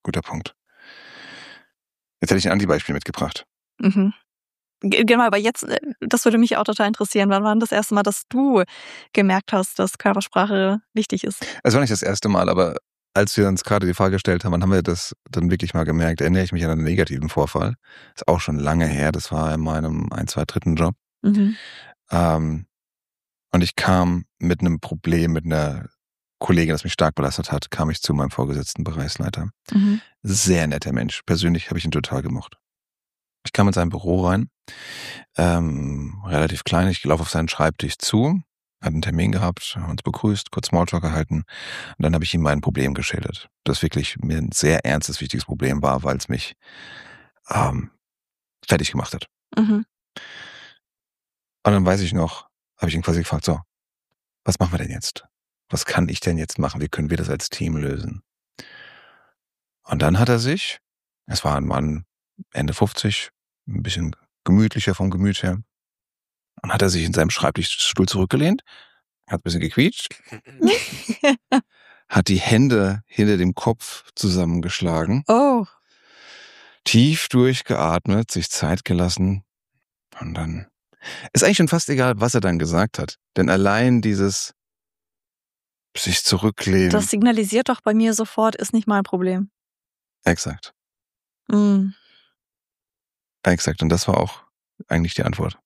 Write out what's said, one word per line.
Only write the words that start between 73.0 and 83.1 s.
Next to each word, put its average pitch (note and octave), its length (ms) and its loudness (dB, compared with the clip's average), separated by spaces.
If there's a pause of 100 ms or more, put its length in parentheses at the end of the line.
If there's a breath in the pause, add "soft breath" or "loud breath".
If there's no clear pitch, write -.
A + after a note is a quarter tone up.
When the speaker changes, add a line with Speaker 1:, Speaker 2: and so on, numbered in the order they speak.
Speaker 1:
hinter G#2 320 2
dem F2+ 180 2
Kopf - 600 -6
zusammengeschlagen, F2 1120 0
Speaker 2:
Oh. A#3+ 380 4 (1160 loud breath)
Speaker 1:
tief C#3+ 460 4
durchgeatmet, A2+ 1000 2
sich - 180 -4
Zeit - 360 -2
gelassen F#2 580 0 (760)
und E2 140 -8
dann E2 340 -8 (640 loud breath)
ist - 100 2
eigentlich G3 140 0
schon E3 100 4
fast - 220 -2
egal, B2+ 300 0
was A#2 140 0
er A#2 80 2
dann F2 180 0
gesagt E2+ 400 0
hat, - 180 -8 (180)